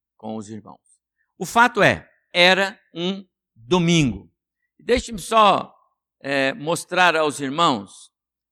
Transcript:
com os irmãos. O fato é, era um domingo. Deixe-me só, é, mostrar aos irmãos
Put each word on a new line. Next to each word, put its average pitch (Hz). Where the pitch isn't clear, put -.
com 110
os 104
irmãos. 101
O 190
fato 233
é, 113
era 185
um 190
domingo. 151
Deixe-me 233
só, 202
é, 135
mostrar 165
aos 151
irmãos 139